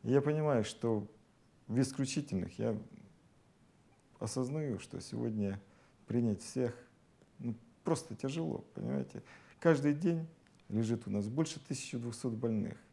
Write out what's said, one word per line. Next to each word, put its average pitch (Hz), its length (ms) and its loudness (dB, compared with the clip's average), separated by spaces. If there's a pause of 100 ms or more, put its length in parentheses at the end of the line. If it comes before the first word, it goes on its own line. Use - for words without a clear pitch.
И 117 80 2
я 139 80 8
понимаю, 151 440 4
что 107 420 0 (600)
в 113 100 2
исключительных 135 800 0
я 113 180 2 (1400)
осознаю, 131 580 -2
что - 220 -10
сегодня 107 600 -2 (460)
принять 117 360 2
всех, 123 300 -2 (680)
ну, 117 160 -4 (280)
просто - 320 0
тяжело, 156 500 -2 (100)
понимаете. - 480 -4 (380)
Каждый 147 340 6
день 165 320 2 (420)
лежит 113 380 0
у 98 40 -6
нас 101 180 0
больше 156 320 0
тысячи - 380 -6
двухсот 117 340 -4
больных. 110 440 0 (160)